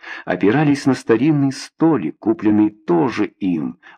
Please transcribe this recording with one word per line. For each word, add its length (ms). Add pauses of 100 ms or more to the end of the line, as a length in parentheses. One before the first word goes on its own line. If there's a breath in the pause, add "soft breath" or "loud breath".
(240 loud breath)
опирались 600
на 80
старинный 580
столик, 680
купленный 520
тоже 560
им 520 (200 loud breath)